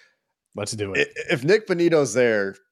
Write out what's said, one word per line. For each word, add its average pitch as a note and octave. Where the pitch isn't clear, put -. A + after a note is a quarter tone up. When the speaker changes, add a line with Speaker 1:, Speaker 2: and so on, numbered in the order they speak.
Speaker 1:
Let's G#2
do G2+
it. C#3+
Speaker 2:
i-, D#3
if B2+
Nick G#3+
Bonitto's E3
there, G#2+